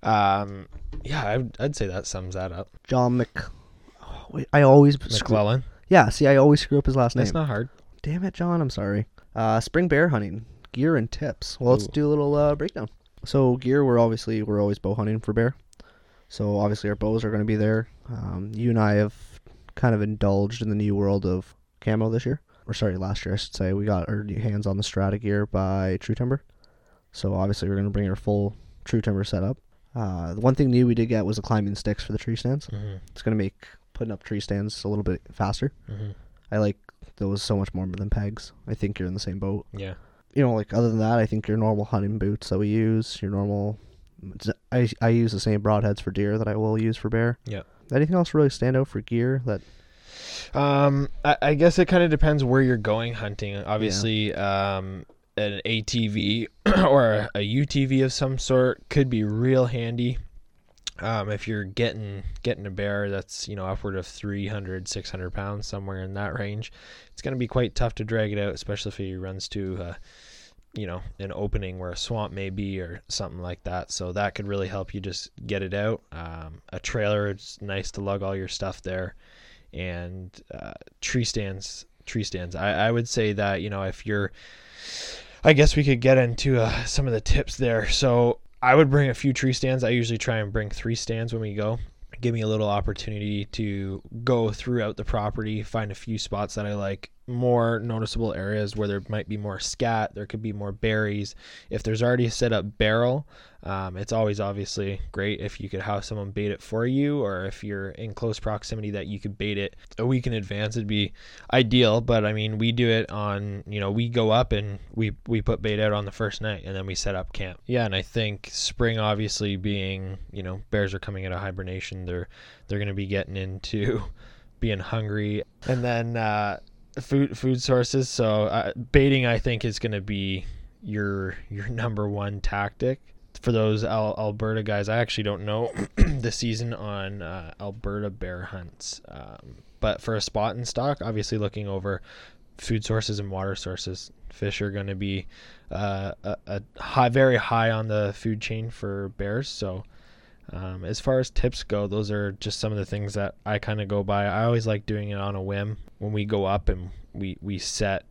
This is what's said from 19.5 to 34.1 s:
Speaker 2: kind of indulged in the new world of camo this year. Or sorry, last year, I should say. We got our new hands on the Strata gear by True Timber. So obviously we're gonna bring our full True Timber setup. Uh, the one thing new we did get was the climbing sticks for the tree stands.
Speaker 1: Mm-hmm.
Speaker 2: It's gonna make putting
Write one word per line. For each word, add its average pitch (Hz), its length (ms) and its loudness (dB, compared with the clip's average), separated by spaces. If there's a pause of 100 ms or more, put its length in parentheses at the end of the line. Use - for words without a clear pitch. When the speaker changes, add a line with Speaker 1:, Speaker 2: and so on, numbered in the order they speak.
Speaker 2:
kind 120 200 4
of 107 80 2
indulged 104 600 2
in 107 60 -2
the 104 80 0
new 104 180 2
world 98 320 2
of 92 280 -2 (260)
camo 110 300 2
this 117 160 0
year. 135 140 -2 (260)
Or 107 80 -4
sorry, 95 220 0
last 95 280 -2
year, 95 100 -2
I - 40 0
should - 180 -8
say. 95 160 0
We 101 120 0
got 98 240 0
our 107 140 -2
new 104 160 -4
hands 104 280 -2
on 98 100 0
the 101 60 0
Strata 98 360 0
gear 104 280 0
by 95 540 0
True - 140 -2
Timber. 127 300 -2 (680)
So 98 220 -4
obviously 98 340 0
we're 98 80 0
gonna 101 140 0
bring 101 180 0
our 95 80 -2
full 101 380 0 (300)
True 117 160 2
Timber 101 240 0
setup. 98 340 -2 (380)
Uh, 90 380 -4
the 104 60 -6
one 127 140 6
thing 135 160 4
new 123 160 6
we 120 80 4
did 113 120 2
get 110 200 0
was 107 100 0
the 107 60 -6
climbing 101 320 0
sticks - 300 -4
for - 80 -8
the 104 60 -2
tree 113 180 -4
stands. 135 320 -2
Speaker 1:
Mm-hmm. 104 280 -10 (140)
Speaker 2:
It's - 120 -18
gonna 110 140 2
make 98 180 0 (380)
putting 110 200 -4